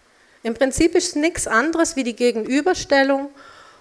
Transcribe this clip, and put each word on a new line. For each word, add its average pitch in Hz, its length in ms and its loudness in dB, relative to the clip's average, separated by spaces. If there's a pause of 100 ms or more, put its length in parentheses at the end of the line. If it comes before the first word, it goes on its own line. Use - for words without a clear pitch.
(440)
Im 233 100 -4
Prinzip 277 420 2
ist 349 140 0
es - 60 -6
nichts 320 320 -2
anderes 320 480 0
wie 269 80 -2
die 226 140 -6
Gegenüberstellung 269 1120 0 (520)